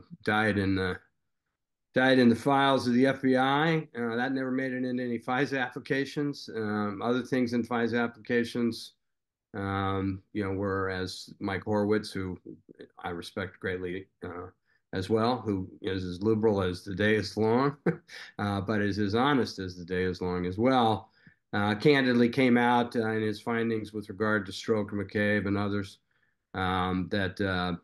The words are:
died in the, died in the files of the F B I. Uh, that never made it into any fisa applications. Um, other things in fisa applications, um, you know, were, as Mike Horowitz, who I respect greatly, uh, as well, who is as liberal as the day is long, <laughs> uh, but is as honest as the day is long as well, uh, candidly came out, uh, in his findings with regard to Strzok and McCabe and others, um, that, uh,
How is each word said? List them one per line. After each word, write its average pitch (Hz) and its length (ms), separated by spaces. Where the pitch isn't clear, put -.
died 107 340
in 98 180
the, 92 240
died 131 260
in 120 100
the 117 60
files 135 520
of 120 60
the 123 120
F 135 160
B 131 160
I. 147 580
Uh, 117 200
that 131 160
never 131 200
made 131 220
it 127 100
into 127 200
any 120 160
fisa 127 420
applications. 135 920
Um, 104 480
other 120 180
things 123 320
in 120 100
fisa 117 400
applications, 117 920
um, 98 680
you 104 100
know, 95 80
were, 95 380
as 92 500
Mike 95 240
Horowitz, 104 480
who 92 280
I 92 100
respect 90 500
greatly, 92 480
uh, 87 240
as 95 160
well, 113 280
who 98 320
is 92 240
as 90 160
liberal 107 400
as 90 220
the 98 120
day 104 200
is 104 200
long, 117 400
<laughs> - 320
uh, 101 220
but 104 200
is 101 180
as 104 160
honest 127 440
as 92 160
the 90 80
day 90 200
is 90 180
long 90 240
as 92 120
well, 117 520
uh, 104 240
candidly 127 540
came 123 280
out, 120 380
uh, 110 140
in 110 120
his 107 200
findings 113 500
with 104 160
regard 107 380
to 101 60
Strzok 104 400
and 101 100
McCabe 104 440
and 101 120
others, 101 420
um, 92 580
that, 95 300
uh, 90 420